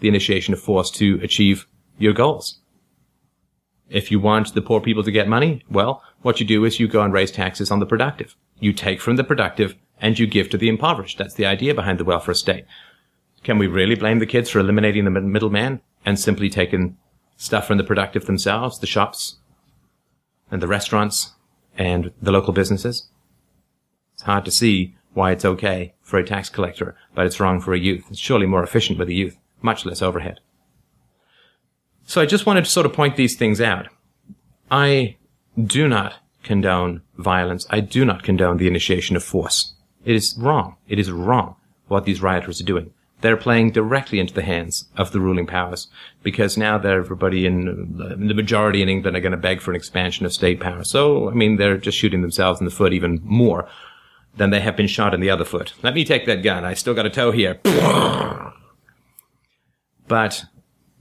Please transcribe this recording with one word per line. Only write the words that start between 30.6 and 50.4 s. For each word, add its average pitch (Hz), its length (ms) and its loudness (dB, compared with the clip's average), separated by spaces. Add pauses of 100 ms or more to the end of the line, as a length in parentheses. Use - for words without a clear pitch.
So - 160 0
I 156 40 4
just 196 200 2
wanted 190 200 4
to - 60 -2
sort 175 140 4
of 147 80 -2
point 143 240 2
these 127 180 2
things 107 240 0
out. 95 280 0 (840)
I 135 460 2 (440)
do 131 280 0
not 104 260 0 (260)
condone 92 600 0 (160)
violence. 90 520 -2
I 107 120 0
do 123 240 0
not 95 180 0
condone 92 340 2
the 90 100 2
initiation 90 500 0
of 85 60 -4
force. - 500 -4 (320)
It 117 100 2
is 107 220 -2
wrong. 117 400 0 (100)
It 104 100 -2
is 95 140 0
wrong 95 460 -2 (300)
what 98 180 0
these 90 160 -2
rioters 90 400 -2
are 87 40 -10
doing. 87 280 -2 (280)
They're 113 160 4
playing 113 340 4
directly 113 480 0
into 90 140 -2
the 98 80 -2
hands 85 440 -4 (100)
of 92 160 -2
the 107 80 -2
ruling 92 260 0
powers, 90 420 -6 (360)
because 101 340 -2
now 107 200 2
they're, 95 240 0
everybody 92 440 -2
in, 90 220 0 (460)
in 98 140 -4
the 104 60 0
majority 104 480 2
in 95 80 0
England 95 280 -2
are 90 40 -2
gonna 92 160 0
beg 90 220 -2
for - 120 -6
an 90 40 -2
expansion 90 500 -4
of 87 80 -4
state 90 280 2